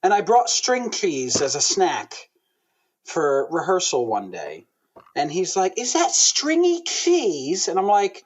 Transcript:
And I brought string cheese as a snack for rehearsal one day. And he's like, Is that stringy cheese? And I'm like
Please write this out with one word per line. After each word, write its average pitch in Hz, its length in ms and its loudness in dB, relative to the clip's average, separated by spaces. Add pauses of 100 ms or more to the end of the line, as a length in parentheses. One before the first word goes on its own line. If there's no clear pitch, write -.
And 370 120 4
I - 80 2
brought 240 260 2
string 247 420 -2
cheese 135 520 -2
as 135 120 -2
a 143 60 -4
snack 143 680 -2 (760)
for 139 460 0
rehearsal 160 560 0
one 104 240 -4
day. 80 360 -12 (480)
And 147 160 -2
he's 175 260 -2
like, 190 220 0
Is 240 160 -4
that 339 180 2
stringy 339 720 2
cheese? 190 840 0
And 185 100 -2
I'm 190 80 0
like 202 400 2